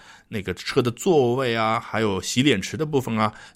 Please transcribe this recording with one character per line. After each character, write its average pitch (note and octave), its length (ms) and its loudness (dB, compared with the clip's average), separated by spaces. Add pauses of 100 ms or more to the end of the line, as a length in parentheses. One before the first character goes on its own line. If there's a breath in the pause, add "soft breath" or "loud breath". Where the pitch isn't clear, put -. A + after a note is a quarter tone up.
(280 loud breath)
那 A2 120 -6
个 F#2+ 140 -4
车 - 260 -2
的 A#2+ 120 0
座 C3+ 420 4
位 B2+ 220 0
啊， A2+ 240 0
还 A2 220 -4
有 G2 200 0
洗 - 180 -2
脸 B2 220 4
池 - 140 -8
的 B2 100 -4
部 C3+ 140 0
分 A2+ 180 -4
啊， G#2+ 160 0 (220 loud breath)